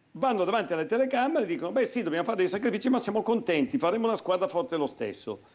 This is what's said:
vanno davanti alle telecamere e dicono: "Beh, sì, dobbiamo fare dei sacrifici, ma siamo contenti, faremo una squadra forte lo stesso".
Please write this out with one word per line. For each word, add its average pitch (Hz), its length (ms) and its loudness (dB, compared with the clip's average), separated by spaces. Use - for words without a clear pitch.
vanno 208 280 2
davanti 196 280 0
alle 160 140 -2
telecamere 262 580 2
e - 20 -6
dicono: 170 260 -4
"Beh, 247 140 2
sì, 240 160 -4
dobbiamo 165 220 0
fare 226 140 -2
dei 180 100 4
sacrifici, 208 400 0
ma 254 100 4
siamo 208 240 -2
contenti, 170 560 0
faremo 190 280 2
una 226 100 2
squadra 180 320 0
forte 170 280 -2
lo 147 100 0
stesso". 107 560 -8